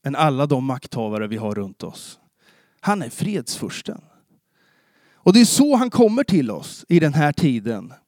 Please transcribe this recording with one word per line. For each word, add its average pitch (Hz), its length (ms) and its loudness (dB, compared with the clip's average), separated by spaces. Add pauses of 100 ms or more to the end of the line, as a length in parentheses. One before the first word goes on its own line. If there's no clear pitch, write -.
än 139 120 -6
alla 143 300 2
de 135 200 0
makthavare 107 600 -6
vi 110 100 -6
har 107 180 -4
runt 101 280 -10
oss. - 360 -18 (600)
Han 202 220 -2
är 120 80 -8
fredsfursten. - 920 -8 (1120)
Och 185 200 2
det 240 80 8
är 220 40 10
så 285 300 4
han 240 140 0
kommer 233 340 4
till 131 280 0
oss - 380 -14
i 170 100 6
den 151 140 2
här 147 200 2
tiden. 110 600 -2 (140)